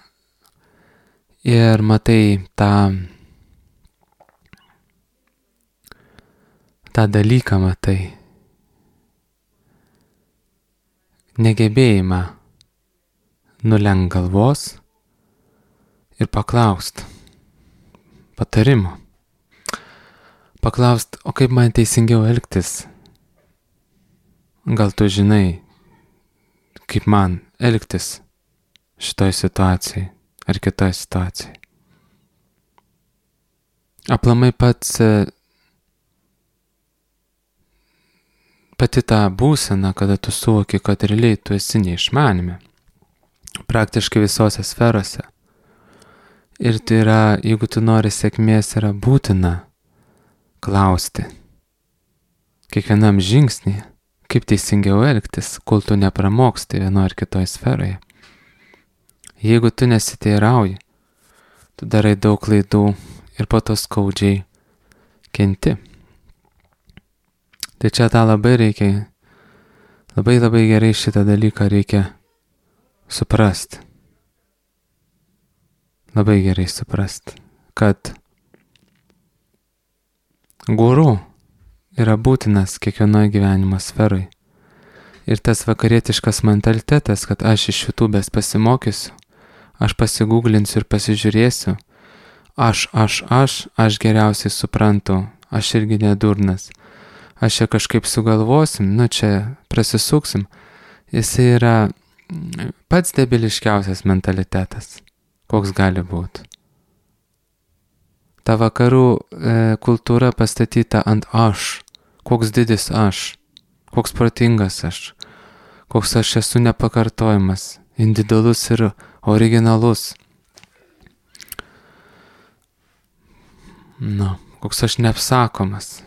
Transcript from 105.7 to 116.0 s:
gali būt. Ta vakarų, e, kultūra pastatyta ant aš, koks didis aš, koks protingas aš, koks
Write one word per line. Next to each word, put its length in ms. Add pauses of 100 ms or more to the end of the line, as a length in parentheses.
gali 300
būt. 400 (2000)
Ta 120
vakarų, 500 (140)
e, 340 (260)
kultūra 520
pastatyta 720
ant 260
aš, 500 (420)
koks 260
didis 400
aš, 460 (560)
koks 200
protingas 720
aš, 280 (760)
koks 280